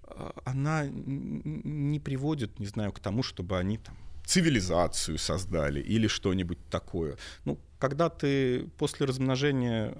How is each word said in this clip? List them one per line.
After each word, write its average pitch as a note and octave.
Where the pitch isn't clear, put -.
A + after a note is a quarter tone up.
а, -
она C#3+
н-, C#3
н-, D3
не D3
приводит, C#3
не G2+
знаю, G2+
к -
тому, G#2
чтобы F#2
они G2
там -
цивилизацию F2+
создали D2+
или G#2+
что-нибудь F2+
такое. D#2+
Ну, C#3+
когда C#3+
ты C3+
после D3
размножения C3